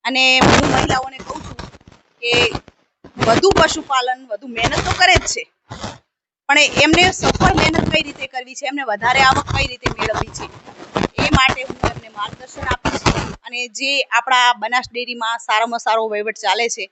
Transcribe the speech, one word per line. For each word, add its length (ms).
અને 360
હું 300
મહિલાઓને 480
કહું 240
છું 280
કે 300
વધુ 240
પશુપાલન, 760
વધુ 220
મહેનત 280
તો 220
કરે 160
જ 140
છે, 240
પણ 100
એમને 280
સફળ 420
મહેનત 420
કઈ 60
રીતે 260
કરવી 280
છે, 120
એમને 160
વધારે 360
આવક 380
કઈ 100
રીતે 320
મેળવવી 280
છે, 160
એ 60
માટે 340
હું 260
એમને 200
માર્ગદર્શન 520
આપીશ. 400
અને 240
જે 340
આપણા 580
બનાસ 340
ડેરીમાં 440
સારામાં 420
સારો 280
વહીવટ 280
ચાલે 340
છે 220